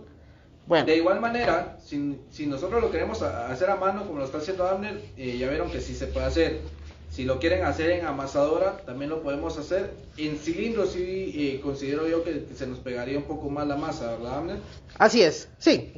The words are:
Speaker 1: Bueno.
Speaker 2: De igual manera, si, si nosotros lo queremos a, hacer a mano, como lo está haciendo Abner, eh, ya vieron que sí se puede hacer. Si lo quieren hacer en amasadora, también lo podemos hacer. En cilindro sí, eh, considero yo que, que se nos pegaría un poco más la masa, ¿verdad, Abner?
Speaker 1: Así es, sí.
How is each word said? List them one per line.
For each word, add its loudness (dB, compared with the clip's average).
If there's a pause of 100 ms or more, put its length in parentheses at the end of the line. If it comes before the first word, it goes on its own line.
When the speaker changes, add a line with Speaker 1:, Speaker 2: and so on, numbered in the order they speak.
(680)
Speaker 1:
Bueno. 6
Speaker 2:
De 8
igual 6
manera, 0
si, -4 (100)
si -6
nosotros 0
lo 2
queremos 0
a, -2
hacer 2
a 4
mano, 0
como -6
lo -2
está -6
haciendo -2
Abner, -2 (140)
eh, -4
ya 0
vieron 0
que -4
sí -6
se -6
puede -2
hacer. 2 (480)
Si -6
lo 2
quieren 2
hacer 2
en 0
amasadora, 2
también -6
lo -4
podemos -2
hacer. -2 (220)
En -2
cilindro 0
sí, -4
eh, -2
considero -2
yo 2
que, -4
que -14
se -6
nos -6
pegaría -4
un -4
poco -6
más -2
la 0
masa, -4
¿verdad, -4
Abner? -4 (400)
Speaker 1:
Así 8
es, 4 (100)
sí. 4